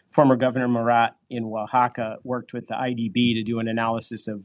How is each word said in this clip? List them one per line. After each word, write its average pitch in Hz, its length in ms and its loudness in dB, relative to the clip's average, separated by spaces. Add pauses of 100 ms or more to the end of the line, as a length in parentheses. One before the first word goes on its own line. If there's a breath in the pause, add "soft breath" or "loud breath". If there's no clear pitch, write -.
former 135 260 6
Governor 127 320 0
Murat 117 480 2 (160)
in 120 120 -6
Oaxaca 110 800 -2
worked 123 300 -6
with 120 140 -10
the 113 100 -8
I 127 160 -4
D 117 160 -2
B 120 240 4
to 113 80 0
do 113 160 -4
an 113 100 -4
analysis 113 600 -4
of, 104 180 -8